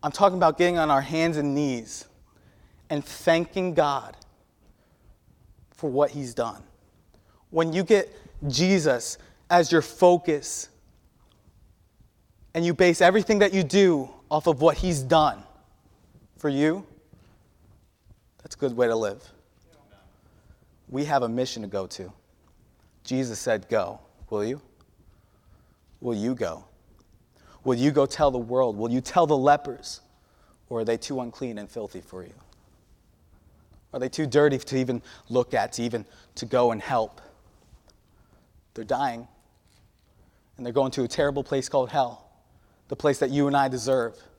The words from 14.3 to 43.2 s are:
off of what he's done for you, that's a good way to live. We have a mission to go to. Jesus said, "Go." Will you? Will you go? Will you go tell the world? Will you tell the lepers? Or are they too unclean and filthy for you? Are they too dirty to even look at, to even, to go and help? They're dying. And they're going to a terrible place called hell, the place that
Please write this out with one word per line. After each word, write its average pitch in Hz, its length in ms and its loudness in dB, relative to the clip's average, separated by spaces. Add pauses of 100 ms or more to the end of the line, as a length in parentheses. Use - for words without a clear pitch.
off 151 160 0
of 151 140 2
what 156 160 4
he's 170 260 -2
done 131 400 2 (920)
for - 120 -4
you, 156 380 0 (1600)
that's - 100 -16
a - 40 -20
good 127 180 -2
way 123 100 4
to 113 80 2
live. 107 340 -4 (1600)
We 143 180 -6
have 143 180 2
a 117 40 -2
mission 120 340 -4
to 101 60 -12
go 95 200 -6
to. 92 240 -14 (880)
Jesus 127 380 -4
said, 110 280 -2
"Go." 107 300 -2 (320)
Will 104 140 -2
you? 131 160 -6 (1400)
Will 120 140 -4
you 113 220 -4
go? 82 300 -8 (1000)
Will 131 100 0
you 127 160 2
go 139 160 2
tell 143 240 0
the 127 80 -4
world? 120 400 -2
Will 113 120 -4
you 127 100 0
tell 170 260 2
the 147 100 2
lepers? - 640 0 (680)
Or 117 100 -4
are 113 40 -2
they 113 120 0
too 131 240 -8
unclean 120 380 -10
and 101 120 -14
filthy 104 300 -12
for 92 220 -16
you? 85 100 -18 (1600)
Are 135 60 -6
they 127 100 -4
too 156 180 -4
dirty 143 320 4
to - 200 -6
even 123 240 -2 (260)
look 120 240 -2
at, 113 200 -2
to 120 100 -6
even, 117 240 -6 (300)
to 123 100 -12
go 123 240 2
and 110 100 -6
help? 110 400 -4 (1500)
They're - 120 -12
dying. 127 440 -4 (1300)
And 127 80 -14
they're 120 80 -8
going 131 200 0
to 135 100 -4
a 120 60 -2
terrible 143 340 -2
place 135 260 -4
called 127 220 -2
hell, 123 400 -4 (560)
the 139 100 -8
place 143 220 2
that 135 120 0